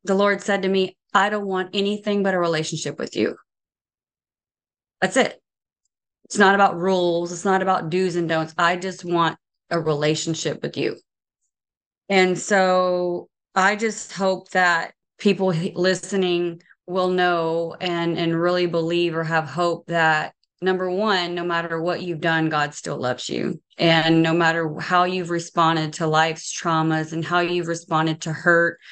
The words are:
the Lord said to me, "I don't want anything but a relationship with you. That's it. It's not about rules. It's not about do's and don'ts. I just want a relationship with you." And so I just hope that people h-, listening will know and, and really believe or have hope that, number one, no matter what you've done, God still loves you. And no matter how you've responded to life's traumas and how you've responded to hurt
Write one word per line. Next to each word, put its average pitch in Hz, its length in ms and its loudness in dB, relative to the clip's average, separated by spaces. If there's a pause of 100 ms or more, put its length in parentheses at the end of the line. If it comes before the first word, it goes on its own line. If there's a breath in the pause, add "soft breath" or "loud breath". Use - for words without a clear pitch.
the 196 120 0
Lord 202 260 2
said 196 220 -2
to 190 60 0
me, 190 280 0 (160)
"I 196 160 4
don't 208 180 -4
want 185 260 -4
anything 202 500 -2
but 190 100 2
a 180 60 0
relationship 160 600 -2
with - 160 -8
you. - 220 0 (1600)
That's 185 160 0
it. - 260 0 (840)
It's - 160 -4
not 196 160 8
about 190 240 4
rules. 175 520 2
It's 170 140 -6
not 190 160 2
about 185 300 0
do's 180 240 0
and 170 120 0
don'ts. 160 300 -2
I 175 200 2
just 185 280 -8
want 165 320 2 (320)
a 170 100 0
relationship 156 840 -2
with - 120 -6
you." - 220 -4 (1120)
And 185 280 4
so 185 920 0 (240)
I 190 220 4
just 214 360 -6
hope 185 380 -2
that 175 460 2 (240)
people 185 340 2
h-, 165 220 -4
listening 180 880 0 (260 soft breath)
will 180 220 0
know 170 680 0
and, 170 380 -2
and 165 220 0
really 180 260 0
believe 170 500 -2
or 165 80 -2
have 160 240 -2
hope 170 400 -2
that, 160 460 0 (280)
number 185 280 -2
one, 180 460 -2
no 175 80 -6
matter 170 360 -4
what 165 220 -2
you've 170 200 -8
done, 160 280 2
God 147 240 -2
still 151 240 -8
loves 127 320 -4
you. - 320 -4 (160)
And 165 460 4
no 160 100 0
matter 165 460 0
how 180 240 2
you've 185 260 -2
responded 165 640 0
to 165 140 -2
life's 160 440 0
traumas 160 640 -2
and 165 100 -4
how 175 160 0
you've 175 280 -2
responded 160 540 -2
to 160 120 -6
hurt 170 460 2 (120 loud breath)